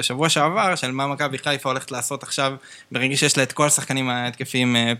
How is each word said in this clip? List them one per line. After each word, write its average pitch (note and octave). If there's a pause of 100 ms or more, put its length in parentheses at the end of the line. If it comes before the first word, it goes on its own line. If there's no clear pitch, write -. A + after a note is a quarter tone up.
שבוע C#3
שעבר, F3
של B2+
מה C3+
מכבי C3+
חיפה C#3
הולכת C3
לעשות C3
עכשיו, C3+ (380)
ברגע C3
שיש C#3+
לה C3+
את A#2+
כל D3
השחקנים C3+
ההתקפיים, B2
אה, A#2